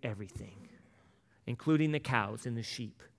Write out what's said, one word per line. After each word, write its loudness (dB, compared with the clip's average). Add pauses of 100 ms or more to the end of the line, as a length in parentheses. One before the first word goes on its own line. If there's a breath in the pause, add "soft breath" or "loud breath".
everything, -8 (760 soft breath)
including 4
the 0
cows 0
and -2
the -4
sheep -8 (160)